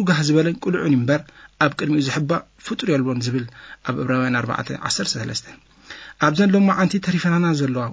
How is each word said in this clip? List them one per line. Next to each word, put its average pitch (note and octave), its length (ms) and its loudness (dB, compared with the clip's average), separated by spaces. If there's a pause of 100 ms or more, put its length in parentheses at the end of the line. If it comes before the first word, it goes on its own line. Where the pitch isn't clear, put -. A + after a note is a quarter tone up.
ጋህ E3+ 180 2
ዝበለን D#3 340 2
ቁልዑን - 300 -2
እዩ C#3 100 4
እምበር B2+ 240 2 (400)
ኣብ D3+ 120 2
ቅድሚኡ D3+ 300 0
ዝሕባእ D3 420 -2 (160)
ፍጡር A3 280 -8
የልቦን C3 340 0
ዝብል A#2+ 220 -2 (360)
ኣብ B2 160 -6
ዕብራውያን B2+ 400 0
ኣርባዕተ - 440 -4
ዓሰርተ - 320 -4
ሰለስተ። - 340 -8 (720)
ኣብዘን E3 320 4
ሎማዓንቲ F#3+ 460 4
ተሪፈናና F3 540 0
ዘለዋ B2+ 400 0